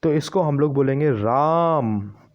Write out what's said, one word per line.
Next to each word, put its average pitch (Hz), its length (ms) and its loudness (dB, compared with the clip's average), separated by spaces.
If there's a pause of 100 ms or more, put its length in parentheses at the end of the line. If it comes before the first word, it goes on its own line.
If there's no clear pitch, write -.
तो 165 100 0
इसको 151 280 -2
हम 147 180 0
लोग 147 140 0
बोलेंगे 139 380 0
राम। 135 880 0 (360)